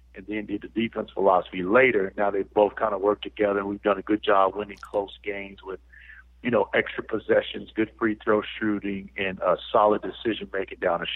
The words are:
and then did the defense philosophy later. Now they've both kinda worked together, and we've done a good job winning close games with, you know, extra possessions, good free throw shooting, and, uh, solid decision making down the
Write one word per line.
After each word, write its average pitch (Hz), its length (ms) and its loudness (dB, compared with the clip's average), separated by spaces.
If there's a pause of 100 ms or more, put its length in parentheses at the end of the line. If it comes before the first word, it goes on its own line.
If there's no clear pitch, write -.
(160)
and 98 120 -16
then 104 180 -6
did 101 160 -6
the 92 60 -12
defense 110 420 -4
philosophy 92 540 2
later. 107 520 4
Now 101 140 0
they've 98 240 -4
both 104 220 4
kinda 107 220 -2
worked 104 260 2
together, 101 340 0
and 98 100 -2
we've 101 140 -6
done 98 160 2
a 95 40 -8
good 107 200 0
job 98 320 4
winning 101 260 -10
close 101 440 -6
games 98 400 -10
with, 95 160 -12 (600)
you 120 120 -4
know, 104 200 4
extra 120 300 -2
possessions, 104 720 -2
good 110 240 -2
free 110 160 -2
throw 107 280 0 (160)
shooting, 101 580 -4
and, 95 240 -6
uh, 87 160 2 (160)
solid 107 300 6
decision 101 500 -4
making 95 260 -6
down 87 220 0
the 85 140 -6